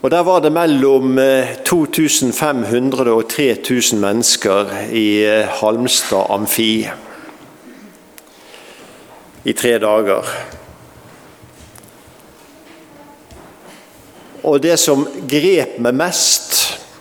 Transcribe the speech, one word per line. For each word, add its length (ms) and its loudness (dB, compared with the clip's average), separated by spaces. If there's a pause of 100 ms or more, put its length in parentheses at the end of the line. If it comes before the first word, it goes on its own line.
Og 80 2
der 120 2
var 160 4
det 140 2
mellom, 640 2
eh, 460 2
to 240 0
tusen 440 0
fem 320 -2
hundre 440 0
og 200 2
tre 280 0
tusen 440 -2
mennesker 920 0
i, 300 2
eh, 240 2
Halmstad 800 -2
Amfi 580 -2 (2500)
i 80 -4
tre 240 0
dager. 480 0 (4000)
Og 160 4
det 200 4
som 240 2
grep 760 0
meg 160 0
mest 800 -2 (240)